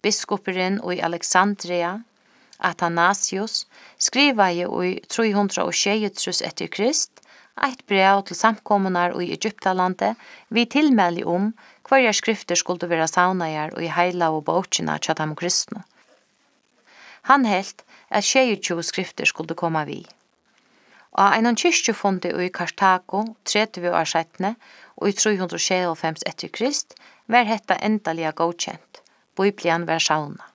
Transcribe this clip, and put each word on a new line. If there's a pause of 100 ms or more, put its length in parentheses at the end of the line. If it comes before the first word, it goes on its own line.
Biskupurin
í
Alexandria, (720)
Athanasius, (320)
skrivaði (220)
í (180)
trý
hundrað
og
sjeyogtrýss
eftir
Krist (440)
eitt
bræv
til
samkomunar
í
Egyptalandi (340)
við
tilmæli (120)
um (360)
hvørjar
skriftir
skuldu
vera
savnaðar
í
heilagu
bókina
hjá
teimum
kristnu. (1400)
Hann
helt (260)
at
sjeyogtjúgu
skriftir
skuldu
koma
við. (1120)
Á
einum
kirkjufundi (160)
í
Karthago, (260)
tretivu
ár
seinni, (480)
og
í
trý
hundrað
og
sjeyoghálvfems
eftir
Krist, (320)
var
hetta
endaliga
góðkent. (360)
Biblian
var
savna. (100)